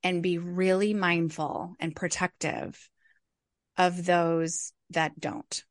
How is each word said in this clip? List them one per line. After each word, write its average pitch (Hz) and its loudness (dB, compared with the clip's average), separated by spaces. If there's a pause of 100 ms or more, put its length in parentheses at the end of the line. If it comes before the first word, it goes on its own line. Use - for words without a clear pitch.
and 180 2
be 175 0
really 185 2
mindful 170 0
and 165 -4
protective - -4 (880)
of 180 4
those 170 2 (180)
that 160 -2
don't - -8